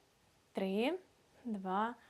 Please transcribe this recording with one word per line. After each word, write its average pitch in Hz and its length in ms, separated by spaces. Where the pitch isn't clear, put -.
три, 214 460
два, 208 500